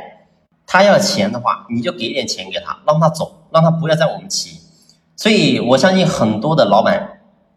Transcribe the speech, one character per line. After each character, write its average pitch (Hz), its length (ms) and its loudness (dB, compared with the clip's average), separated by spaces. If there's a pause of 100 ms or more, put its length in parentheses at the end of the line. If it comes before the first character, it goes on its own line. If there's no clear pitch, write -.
(640)
他 185 180 2
要 190 160 6
钱 101 320 -2
的 120 80 -8
话， 117 300 -4
你 120 140 -4
就 175 100 -6
给 - 220 -8
点 117 120 -6
钱 95 240 -10
给 98 100 -10
他， - 260 -10
让 151 120 2
他 160 120 4
走， - 420 -10
让 160 100 4
他 165 80 4
不 160 180 -2
要 156 60 2
在 160 120 2
我 104 100 -4
们 95 100 -16
企 - 280 -10
业。 - 20 -20 (600)
所 - 140 0
以 156 300 2
我 127 160 2
相 185 180 2
信 185 120 2
很 107 340 0
多 156 160 0
的 127 80 4
老 104 180 2
板 - 380 -4 (360)